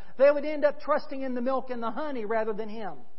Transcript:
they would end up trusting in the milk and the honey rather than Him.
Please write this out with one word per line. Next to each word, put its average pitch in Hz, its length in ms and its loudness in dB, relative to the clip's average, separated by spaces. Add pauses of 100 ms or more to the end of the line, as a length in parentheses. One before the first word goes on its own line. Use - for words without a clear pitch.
(180)
they 277 140 10
would 294 120 2
end 294 220 -2
up 285 160 2
trusting 277 400 -2
in 262 140 -4
the 247 60 -2
milk 254 280 0
and 240 140 -4
the 226 80 -2
honey 262 340 -4
rather 220 260 0
than 220 160 -4
Him. 208 260 -6 (260)